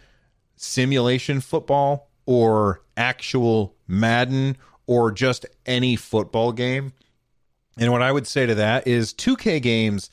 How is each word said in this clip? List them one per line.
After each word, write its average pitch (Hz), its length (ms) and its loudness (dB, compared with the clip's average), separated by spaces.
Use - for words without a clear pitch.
simulation 131 840 -2
football 143 680 -2
or 110 560 2
actual 117 800 -2
Madden 131 720 0
or 120 260 2
just 123 340 -2
any 127 300 0
football 113 560 -2
game. 127 420 -4
And 120 140 2
what 120 100 2
I 127 100 2
would 143 160 -2
say 135 180 0
to 113 100 2
that 107 320 0
is 120 260 0
two - 220 -2
K 175 240 -2
Games 113 540 0